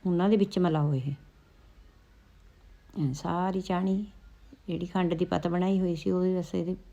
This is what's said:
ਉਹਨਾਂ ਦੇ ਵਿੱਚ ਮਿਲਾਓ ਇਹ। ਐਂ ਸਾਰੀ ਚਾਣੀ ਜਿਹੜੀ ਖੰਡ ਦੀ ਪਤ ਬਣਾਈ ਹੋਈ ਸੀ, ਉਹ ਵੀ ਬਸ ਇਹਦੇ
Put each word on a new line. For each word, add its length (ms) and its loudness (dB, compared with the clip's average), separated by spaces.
ਉਹਨਾਂ 240 2
ਦੇ 80 4
ਵਿੱਚ 220 2
ਮਿਲਾਓ 340 2
ਇਹ। 180 -2
ਐਂ 140 0
ਸਾਰੀ 480 -2
ਚਾਣੀ 440 0
ਜਿਹੜੀ 180 -4
ਖੰਡ 280 0
ਦੀ 120 0
ਪਤ 220 -2
ਬਣਾਈ 320 2
ਹੋਈ 160 0
ਸੀ, 160 -2
ਉਹ 100 2
ਵੀ 160 2
ਬਸ 180 -4
ਇਹਦੇ 200 -2